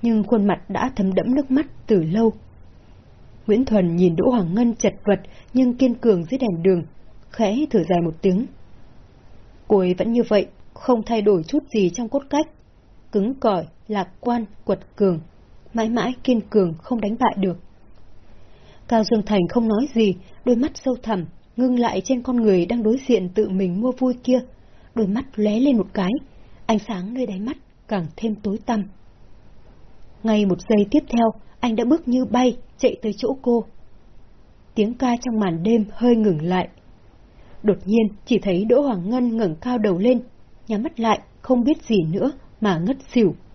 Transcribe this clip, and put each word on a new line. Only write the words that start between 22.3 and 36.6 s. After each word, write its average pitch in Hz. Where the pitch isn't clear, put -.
người 202
đang 233
đối 226
diện 185
tự 208
mình 190
mua 247
vui 254
kia. 254
Đôi 226
mắt 220
lóe 214
lên 262
một 185
cái, 190
ánh 220
sáng 196
nơi 254
đáy 196
mắt 233
càng 190
thêm 220
tối 208
tăm. 220
Ngay 214
một 180
giây 208
tiếp 302
theo, 233
anh 233
đã 208
bước 320
như 254
bay, 247
chạy -
tới 214
chỗ 262
cô. 233
Tiếng 214
ca 247
trong 240
màn 170
đêm 220
hơi 240
ngừng 202
lại. 180